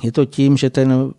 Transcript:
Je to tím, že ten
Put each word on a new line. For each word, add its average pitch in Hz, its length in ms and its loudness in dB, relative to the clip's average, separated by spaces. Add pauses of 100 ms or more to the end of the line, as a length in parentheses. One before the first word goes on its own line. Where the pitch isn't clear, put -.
Je 113 100 -4
to 143 120 2
tím, 139 320 0
že 131 140 0
ten 131 480 0